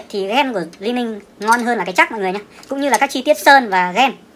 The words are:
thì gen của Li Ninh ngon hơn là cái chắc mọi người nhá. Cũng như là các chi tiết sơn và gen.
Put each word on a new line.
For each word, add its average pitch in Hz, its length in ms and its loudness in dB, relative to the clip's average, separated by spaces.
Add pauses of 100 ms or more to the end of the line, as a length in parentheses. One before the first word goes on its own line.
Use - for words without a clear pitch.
thì 196 180 -6
gen 254 260 0
của 190 100 -4 (160)
Li 220 140 -6
Ninh 233 280 -6 (200)
ngon 233 240 0
hơn 240 140 -2
là 180 60 -4
cái 185 100 -8
chắc 320 180 2
mọi 220 80 -8
người 185 120 -2
nhá. 202 60 -4 (300)
Cũng 277 120 -6
như 285 80 -2
là 226 100 2
các 262 120 0
chi 262 120 -4
tiết 302 160 2
sơn 269 300 6
và 180 240 0
gen. 247 200 2 (240)